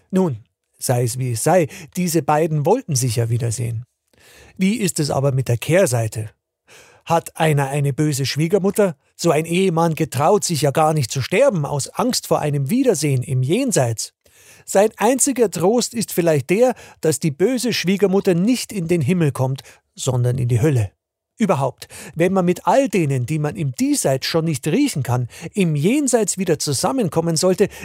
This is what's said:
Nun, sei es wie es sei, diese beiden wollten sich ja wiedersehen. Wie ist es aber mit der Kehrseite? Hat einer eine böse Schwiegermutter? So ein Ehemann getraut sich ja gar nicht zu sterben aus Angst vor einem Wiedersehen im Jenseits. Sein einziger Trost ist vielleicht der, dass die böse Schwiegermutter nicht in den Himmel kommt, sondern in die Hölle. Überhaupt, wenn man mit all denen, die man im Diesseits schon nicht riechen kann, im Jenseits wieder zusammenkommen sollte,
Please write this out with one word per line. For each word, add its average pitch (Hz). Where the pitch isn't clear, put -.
Nun, 175
sei 127
es 120
wie 127
es 110
sei, 165
diese 170
beiden 151
wollten 185
sich 120
ja 117
wiedersehen. 117
Wie 196
ist 185
es 147
aber 139
mit 131
der 120
Kehrseite? 117
Hat -
einer 147
eine 143
böse 139
Schwiegermutter? 180
So 170
ein 156
Ehemann 170
getraut 160
sich 151
ja 147
gar 156
nicht 143
zu 135
sterben 190
aus 143
Angst -
vor 160
einem 143
Wiedersehen 156
im 131
Jenseits. 147
Sein 208
einziger 240
Trost 196
ist 226
vielleicht 165
der, 233
dass 156
die 160
böse 226
Schwiegermutter 190
nicht 220
in 180
den 175
Himmel 151
kommt, 131
sondern 123
in 123
die 120
Hölle. 127
Überhaupt, 143
wenn 175
man 185
mit 175
all 254
denen, 139
die 156
man 147
im 143
Diesseits 254
schon 160
nicht 160
riechen 214
kann, 123
im 170
Jenseits 226
wieder 170
zusammenkommen 170
sollte, 185